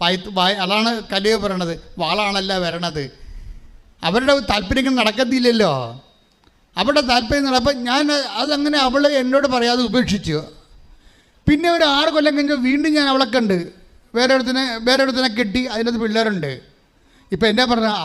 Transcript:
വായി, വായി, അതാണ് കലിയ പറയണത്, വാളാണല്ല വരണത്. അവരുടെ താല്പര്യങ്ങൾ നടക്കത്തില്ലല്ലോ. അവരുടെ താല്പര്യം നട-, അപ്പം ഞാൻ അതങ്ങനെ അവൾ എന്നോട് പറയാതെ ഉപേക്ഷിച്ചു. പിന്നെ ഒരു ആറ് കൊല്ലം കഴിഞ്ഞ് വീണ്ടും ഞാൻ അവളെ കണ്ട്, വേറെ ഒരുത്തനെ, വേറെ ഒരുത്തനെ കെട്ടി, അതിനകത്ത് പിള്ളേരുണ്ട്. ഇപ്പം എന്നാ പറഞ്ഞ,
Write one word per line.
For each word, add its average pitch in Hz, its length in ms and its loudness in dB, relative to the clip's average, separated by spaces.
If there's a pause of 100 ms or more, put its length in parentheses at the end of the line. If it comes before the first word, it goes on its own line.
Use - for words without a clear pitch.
വായി, 180 160 0 (220)
വായി, 185 160 2 (100)
അതാണ് 214 260 0 (220)
കലിയ 196 200 0 (100)
പറയണത്, 185 320 -4 (280)
വാളാണല്ല 196 500 -2 (120)
വരണത്. 165 400 -6 (1040)
അവരുടെ 254 240 2 (200)
താല്പര്യങ്ങൾ 247 480 0
നടക്കത്തില്ലല്ലോ. 233 720 2 (1080)
അവരുടെ 285 300 2
താല്പര്യം 247 360 2
നട-, 254 140 2
അപ്പം 277 140 2 (140)
ഞാൻ 277 160 2 (380)
അതങ്ങനെ 294 440 0
അവൾ 269 160 2 (200)
എന്നോട് 277 320 2
പറയാതെ 240 340 0
ഉപേക്ഷിച്ചു. 175 500 -2 (1080)
പിന്നെ 302 300 4
ഒരു 330 100 2 (100)
ആറ് 311 180 2
കൊല്ലം 302 220 2
കഴിഞ്ഞ് 294 200 0 (120)
വീണ്ടും 302 300 2
ഞാൻ 285 140 2
അവളെ 269 220 2
കണ്ട്, 208 240 0 (580)
വേറെ 254 200 2
ഒരുത്തനെ, 262 280 -2 (220)
വേറെ 262 200 4
ഒരുത്തനെ 262 320 0
കെട്ടി, 240 240 -2 (100)
അതിനകത്ത് 226 320 -2
പിള്ളേരുണ്ട്. 208 480 -2 (840)
ഇപ്പം 196 180 0
എന്നാ 254 200 2
പറഞ്ഞ, 220 160 0 (160)